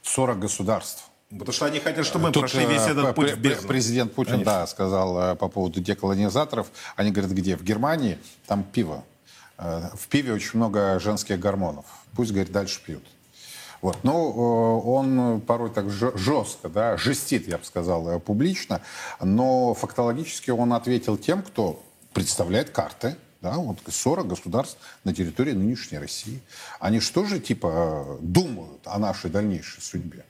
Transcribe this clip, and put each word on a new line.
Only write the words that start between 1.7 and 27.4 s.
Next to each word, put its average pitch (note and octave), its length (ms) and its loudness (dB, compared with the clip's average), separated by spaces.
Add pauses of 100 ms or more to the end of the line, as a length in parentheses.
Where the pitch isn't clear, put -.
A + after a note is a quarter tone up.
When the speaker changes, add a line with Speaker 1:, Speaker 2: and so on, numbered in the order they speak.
Speaker 2:
хотят, D#3 260 -2
чтобы D#3+ 200 0
мы D#3+ 80 2
Speaker 1:
Тут, D3 80 6
Speaker 2:
прошли C3 240 2
весь - 160 4
Speaker 1:
э, - 100 4
Speaker 2:
этот C#3+ 120 2
Speaker 1:
пр-, B2+ 100 2
Speaker 2:
путь C#3+ 180 4
в - 40 -2
Speaker 1:
пр-, A2 40 -8
Speaker 2:
бездну. A2+ 300 2
Speaker 1:
президент A#2+ 440 2
Путин, A#2+ 180 0
Speaker 2:
Конечно. B2 220 2
Speaker 1:
да, F2 140 2
сказал, F#2 500 0
э, F2+ 180 2
по F#2+ 120 -2
поводу F#2 320 -2
деколонизаторов. G2+ 920 0 (260)
Они G#2 140 2
говорят, G2 200 0
где? F#2 240 0
В E2+ 80 -10
Германии, A2+ 540 0 (300)
там G2+ 160 0
пиво. D#2+ 420 -4 (520)
Э, E2+ 360 -6
в - 140 -12
пиве C3+ 260 2
очень G#2 220 -4
много G2+ 440 4
женских G2+ 400 -2
гормонов. F2+ 460 -2 (300)
Пусть, A#2 160 0
говорит, F#2+ 200 0
дальше G2 340 -2
пьют. D#2 180 -10 (800)
Вот. F#2+ 220 -2
Ну, C3 80 4
э, A#2 800 2
он B2+ 500 2
порой A#2 300 0
так G#2+ 160 -2
же-, G2+ 320 0
жестко, A2+ 500 0
да, G#2 300 2
жестит, B2+ 500 0
я G#2+ 120 -4
бы - 40 -14
сказал, E2+ 460 -2
э, E2+ 100 0
публично, A#2 600 0 (400)
но B2+ 520 4
фактологически B2+ 760 -2
он A#2+ 220 2
ответил A#2 440 0
тем, F#3 260 0
кто F#2 380 -2 (320)
представляет F#2 560 0
карты, B2 480 -4 (240)
да, F#2 160 -4
вот B2 200 -4 (120)
сорок D#3+ 380 0
государств F2+ 500 -2 (260)
на F#2+ 100 0
территории F#2+ 380 0
нынешней G2+ 480 -2
России. G#2+ 400 -10 (400)
Они G#2+ 220 2
что F#3 240 2
же, G3+ 140 -2
типа, - 280 -2